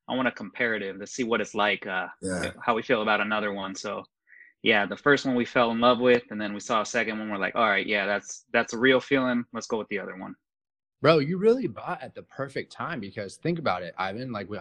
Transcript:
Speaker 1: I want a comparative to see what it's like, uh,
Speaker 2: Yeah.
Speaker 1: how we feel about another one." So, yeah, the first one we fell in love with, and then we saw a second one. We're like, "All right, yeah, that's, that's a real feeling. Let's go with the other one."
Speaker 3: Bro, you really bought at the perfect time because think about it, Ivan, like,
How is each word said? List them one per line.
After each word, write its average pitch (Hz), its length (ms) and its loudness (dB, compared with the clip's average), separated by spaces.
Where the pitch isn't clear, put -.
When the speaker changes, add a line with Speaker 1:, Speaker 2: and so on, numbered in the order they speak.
Speaker 1:
I 123 80 -4
want 127 120 2
a 117 40 0
comparative 101 680 -4
to 101 60 -12
see - 180 -6
what 113 180 0
it's 101 120 -8
like, 104 320 0
uh, 92 220 -4
Speaker 2:
Yeah. 95 300 -2
Speaker 1:
how 120 120 2
we 113 60 -2
feel 113 220 2
about 107 180 2
another 104 300 -2
one." 98 240 -8
So, 98 280 -8
yeah, 107 240 4
the 95 120 -6
first 143 280 4
one 131 100 0
we 120 100 2
fell 117 260 2
in 113 80 -2
love 120 200 6
with, 123 300 6
and 107 100 -8
then 104 140 -6
we 104 60 -8
saw 110 220 0
a 101 40 -2
second 110 320 -2
one. 107 140 -6
We're 104 60 -4
like, 95 180 -2
"All 113 120 4
right, 98 180 2
yeah, 104 200 0
that's, - 460 -4
that's 117 220 2
a 117 40 -4
real 131 220 6
feeling. 123 540 0
Let's 113 140 -8
go 117 100 -2
with 104 100 -6
the 101 120 -6
other 92 180 -10
one." 95 180 -12
Speaker 3:
Bro, 156 180 6
you 151 180 -2
really 226 300 4
bought 143 340 -8
at 117 120 -16
the 98 100 -16
perfect 131 480 -10
time 143 280 -8
because 98 380 -10
think 170 200 -2
about 101 240 -2
it, 87 160 -10
Ivan, 107 340 -6
like, 101 300 -8